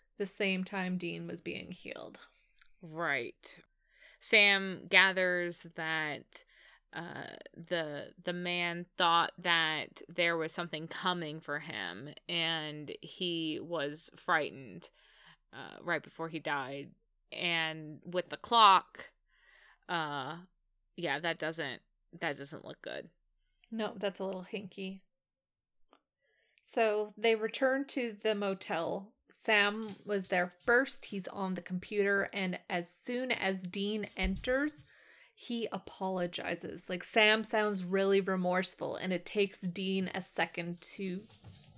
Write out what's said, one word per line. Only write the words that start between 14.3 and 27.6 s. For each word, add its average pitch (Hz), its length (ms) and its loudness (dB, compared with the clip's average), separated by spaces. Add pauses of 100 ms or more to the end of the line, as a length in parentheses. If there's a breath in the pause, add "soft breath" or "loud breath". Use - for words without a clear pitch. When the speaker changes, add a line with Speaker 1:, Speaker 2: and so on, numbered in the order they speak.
Speaker 2:
uh, - 300 -14
right 165 200 -2
before - 280 -8
he 160 80 -6
died. 139 500 -4 (440)
And 160 760 -2
with 175 240 -2
the 151 80 -6
clock, - 720 8 (800 soft breath)
uh, 151 460 -2 (600)
yeah, 151 220 0
that 165 200 -2
doesn't, 156 440 -4 (380)
that 147 180 -4
doesn't 139 260 -10
look - 160 -14
good. 71 280 -8 (640)
Speaker 1:
No, 220 240 -4
that's 196 240 -4
a 190 40 -6
little 185 260 -6
hinky. 190 500 -10 (1600)
So 214 560 2
they 226 160 4
return 262 540 2